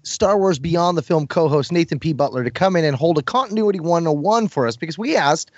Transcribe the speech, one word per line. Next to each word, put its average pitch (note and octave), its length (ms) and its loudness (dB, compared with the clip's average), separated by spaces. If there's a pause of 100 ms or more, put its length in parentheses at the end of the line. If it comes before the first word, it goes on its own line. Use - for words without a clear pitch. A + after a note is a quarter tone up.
Star G3+ 360 0
Wars F#3+ 200 2
Beyond E3+ 380 0
the D#3 60 0
Film D#3 240 0
co-host D3+ 460 0
Nathan E3+ 260 0
P. D#3+ 140 -2
Butler C3 320 -2
to B2+ 60 -4
come F#3 260 0
in E3 80 2
and C#3+ 120 0
hold D#3+ 220 0
a C#3+ 40 0
continuity G#3+ 580 0
one E3+ 260 0
oh D#3 60 2
one G#3 340 0
for C3+ 200 -2
us A#2 100 -2
because D#3+ 220 -10
we C4+ 180 -2
asked, D#3 420 0